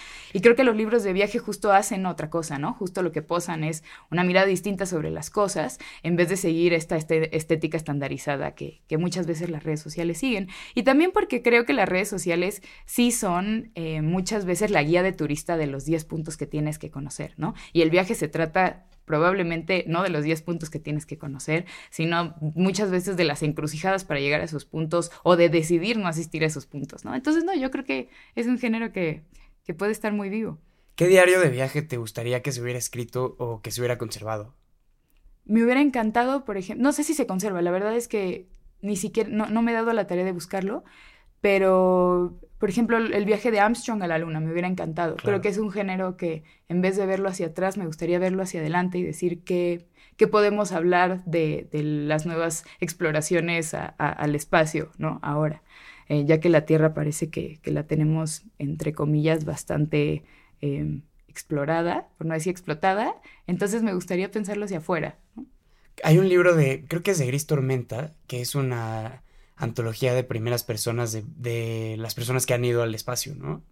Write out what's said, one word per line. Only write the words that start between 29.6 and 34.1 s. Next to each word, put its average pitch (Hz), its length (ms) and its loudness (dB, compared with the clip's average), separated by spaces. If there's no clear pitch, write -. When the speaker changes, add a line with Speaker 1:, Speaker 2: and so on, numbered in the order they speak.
Speaker 1:
que 175 80 -6
puede 196 180 -2
estar 214 220 -4
muy 202 160 -2
vivo. 196 300 -6
Speaker 2:
¿Qué 170 120 4
diario 185 340 8
de 160 80 6
viaje 131 320 -2
te 143 160 -6
gustaría 117 460 -4
que 143 80 -4
se 120 100 -6
hubiera 123 160 -4
escrito 123 640 -6
o 117 240 -8
que 113 80 -10
se 117 100 -6
hubiera 123 160 0
conservado? 110 560 -8